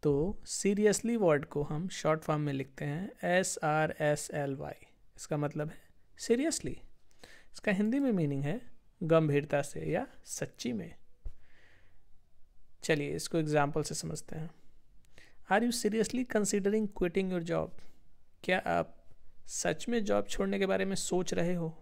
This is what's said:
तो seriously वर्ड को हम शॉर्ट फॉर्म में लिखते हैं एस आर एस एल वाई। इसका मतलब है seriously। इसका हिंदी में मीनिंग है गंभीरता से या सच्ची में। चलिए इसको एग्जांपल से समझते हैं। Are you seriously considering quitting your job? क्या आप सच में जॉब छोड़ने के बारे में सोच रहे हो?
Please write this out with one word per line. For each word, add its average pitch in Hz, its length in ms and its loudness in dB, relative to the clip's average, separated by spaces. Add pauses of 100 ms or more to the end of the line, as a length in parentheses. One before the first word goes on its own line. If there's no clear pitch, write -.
तो 151 440 2
seriously 208 680 4
वर्ड 160 280 6
को - 180 -2
हम 156 260 -2
शॉर्ट 156 320 2
फॉर्म 151 200 0
में 147 120 0
लिखते - 320 -6
हैं 160 260 -4 (140)
एस 180 400 2
आर 156 360 4
एस 151 340 2
एल 143 220 -2
वाई। 147 300 -10 (300)
इसका - 200 -4
मतलब 147 320 -2
है - 120 -12 (400)
seriously। 262 540 0 (800)
इसका - 200 0
हिंदी 214 260 2
में 277 140 4
मीनिंग 143 320 2
है 175 160 0 (420)
गंभीरता 147 600 4
से - 180 -6
या 160 260 0 (180)
सच्ची - 480 -6
में। 180 220 -6 (1900)
चलिए 147 340 0
इसको - 220 -2
एग्जांपल 151 440 2
से 151 120 -4
समझते 160 420 -6
हैं। 160 140 -6 (1000)
Are 202 80 6
you 240 140 2
seriously 220 520 0
considering 208 640 2
quitting 185 440 0
your 175 180 0
job? 160 180 0 (760)
क्या 185 220 2
आप 170 380 0 (420)
सच - 420 -2
में 233 160 2
जॉब 202 220 2
छोड़ने 196 320 0
के 196 80 2
बारे 190 180 2
में 190 120 -2
सोच 185 380 0
रहे 175 200 2
हो? 170 140 -2 (120)